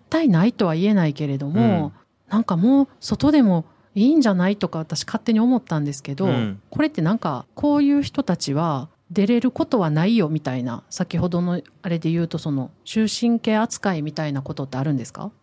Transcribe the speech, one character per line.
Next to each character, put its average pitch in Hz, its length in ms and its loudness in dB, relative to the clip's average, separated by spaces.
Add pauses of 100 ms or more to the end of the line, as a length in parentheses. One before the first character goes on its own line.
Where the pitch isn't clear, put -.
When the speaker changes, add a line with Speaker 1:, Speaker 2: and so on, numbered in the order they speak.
Speaker 1:
対 320 220 2
な 170 160 4
い 240 80 0
と 202 120 0
は 160 80 0
言 190 180 0
え - 20 2
な 180 120 4
い 147 60 0
け 147 140 -6
れ 139 100 -2
ど 139 120 -6
も、 185 440 2 (360)
Speaker 2:
う - 20 -20
ん。 - 20 -4
Speaker 1:
な 208 60 2
ん 233 60 2
か 185 120 0
も 262 280 4
う - 40 -2 (120)
外 269 320 0
で 294 100 6
も 180 240 2 (280)
い 233 180 4
い - 20 2
ん 320 60 6
じ 233 80 4
ゃ 196 60 2
な 180 140 2
い 202 80 0
と 190 120 -4
か 165 100 -8
私 160 260 -6
勝 - 180 -6
手 233 100 0
に 220 80 4
思 240 160 4
っ 226 60 -2
た 160 180 -4
ん 147 40 -2
で 143 80 -4
す 139 100 -12
け 139 120 -8
ど、 135 120 -2
Speaker 2:
う - 20 2
ん。 110 320 -2 (100)
Speaker 1:
こ - 120 -2
れ 311 60 2
っ - 20 -8
て 196 120 -4
な 175 120 2
ん 226 40 -2
か 139 360 -6
こ 294 220 2
う 294 60 2
い 285 100 4
う 285 100 2
人 - 200 -4
た 175 140 -2
ち 143 180 -4
は 151 340 -2 (220)
出 196 160 0
れ 233 140 2
る 254 100 0
こ - 140 -4
と 254 160 0
は 165 100 0
な 156 160 2
い 233 100 2
よ 170 120 2
み 156 120 -2
た 131 160 -4
い 127 60 -4
な、 120 260 -6
先 - 300 -6
ほ 180 100 0
ど 175 140 -2
の 175 180 -2 (220)
あ 190 60 -8
れ 170 100 -2
で 160 120 -2
言 170 120 0
う 165 60 -2
と 165 100 -6
そ 156 140 -4
の 135 180 -4 (140)
終 220 200 -2
身 233 360 0
刑 220 160 0
扱 214 380 -2
い 156 80 -4
み 151 100 -6
た 156 160 -4
い 147 40 -4
な 139 100 -4
こ 147 120 -10
と 143 100 -8
っ 135 40 -10
て 131 80 -10
あ 135 80 -2
る 151 80 0
ん 139 40 0
で 117 80 -6
す - 80 -14
か？ - 200 -12 (100)